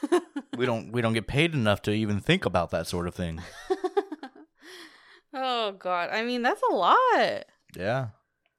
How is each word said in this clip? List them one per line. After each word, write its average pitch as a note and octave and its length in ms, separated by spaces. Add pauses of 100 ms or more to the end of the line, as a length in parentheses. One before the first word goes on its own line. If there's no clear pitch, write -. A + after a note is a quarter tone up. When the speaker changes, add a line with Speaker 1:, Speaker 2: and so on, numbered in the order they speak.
Speaker 1:
<laughs> C#4+ 100 (460)
Speaker 2:
We B2 80
don't, A2 260
we A#2+ 100
don't A2+ 120
get A2 140
paid D#3+ 260
enough G#2+ 300
to G#2+ 80
even G#2 280
think F3+ 260
about F2 260
that E2+ 160
sort F2 200
of E2+ 80
thing. E2 260 (280)
Speaker 1:
<laughs> F#4+ 120 (1500)
Oh, B3 400
God. F3+ 380
I A3 120
mean, A#3+ 180
that's C#4+ 280
a F4+ 40
lot. C4 680 (320)
Speaker 2:
Yeah. A#2 320 (520)